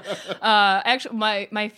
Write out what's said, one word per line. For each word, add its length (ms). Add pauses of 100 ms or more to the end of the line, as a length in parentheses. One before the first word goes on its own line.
(420)
Uh, 420
actually, 320
my, 340
my, 280